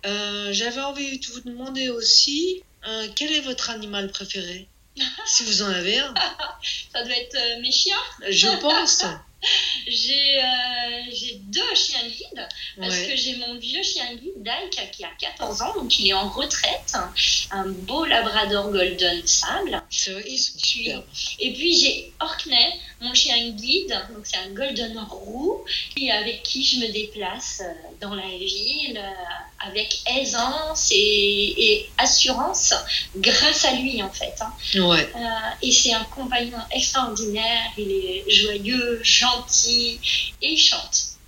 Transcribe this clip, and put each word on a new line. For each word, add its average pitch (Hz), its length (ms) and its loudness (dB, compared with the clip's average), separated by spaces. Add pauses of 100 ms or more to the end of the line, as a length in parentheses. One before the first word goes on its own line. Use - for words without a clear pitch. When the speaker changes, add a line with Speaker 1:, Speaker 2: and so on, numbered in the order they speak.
Speaker 1:
Euh, 202 480 -4
j'avais 233 280 -2
envie 277 380 -6
de - 80 -10
vous 240 140 -12
demander 254 480 -6
aussi, 285 720 4 (240)
euh, 220 200 -4 (100)
quel 302 160 -2
est 302 80 2
votre 254 300 -4
animal 202 400 -6
préféré ? 190 560 -8 (300)
Speaker 2:
<laughs> 392 300 -4
Speaker 1:
Si - 180 2
vous 214 180 0
en 202 60 0
avez 190 300 0
un. 277 160 -2 (800)
Speaker 2:
Ça 240 120 -4
doit 254 120 -4
être, 247 200 -6
euh, 240 260 -2
mes 254 100 -2
chiens. 381 220 4 (340)
Speaker 1:
Je 196 200 6 (120)
pense. 311 500 4
Speaker 2:
<laughs> 160 40 -6 (720)
J'ai, 277 540 2
euh, 247 600 -2 (100)
j'ai 233 220 -8 (100)
deux 359 300 -2
chiens - 340 2
guides, - 400 -10 (320)
parce 190 140 -2
Speaker 1:
Ouais. 180 120 0
Speaker 2:
que 269 100 -2
j'ai 254 200 0
mon 240 220 -8
vieux 254 240 -4
chien 285 320 -2
guide, 262 240 -10
Dyke, 233 520 -6
qui - 140 -12
a 175 60 -10 (100)
quatorze - 420 -4
ans, 381 140 -2
donc 233 240 2
il 202 80 6
est 196 60 4
en 196 160 2
retraite, 202 640 -2 (580)
un 190 160 -2
beau 190 380 -2
labrador 208 680 2
golden 180 520 2
sable. 285 560 0 (100)
Speaker 1:
C'est - 220 -2
vrai, 202 140 -10
ils 262 120 -6
sont - 200 0
Speaker 2:
Puis, 240 260 0
Speaker 1:
superbes. - 200 -4 (340)
Speaker 2:
et 240 140 -2
puis 320 260 4
j'ai - 400 2
Orkney, 285 640 0 (200)
mon 247 140 -6
chien 233 360 4
guide, 254 440 -2 (180)
donc 214 140 -14
c'est 196 120 -4
un 190 100 -6
golden 226 500 -4 (120)
roux, 220 540 -4 (360)
et 262 100 0
avec 220 320 -2
qui 262 220 -2
je 254 140 4
me 233 120 0
déplace, 208 760 -6
euh, 170 80 -6 (280)
dans 202 140 -6
la 190 120 -6
ville, 196 720 -2
euh, 185 680 -10
avec 208 320 -2 (180)
aisance 269 720 0
et, 220 60 6 (760)
et - 260 0
assurance 262 760 4 (420)
grâce - 480 4
à 262 120 4
lui 262 260 0
en 190 80 -4
fait, - 300 -8
hein. 220 120 -6 (340)
Speaker 1:
Ouais. 165 280 6
Speaker 2:
Euh, 233 40 -6 (440)
et 247 80 2
c'est 240 220 6
un 220 120 2
compagnon 240 540 -4 (140)
extraordinaire, 226 1080 0
il 202 140 -2
est 190 380 -2
joyeux, 214 760 2
gentil 240 920 4 (420)
et 311 120 0
il 311 60 2
chante. - 580 4 (120)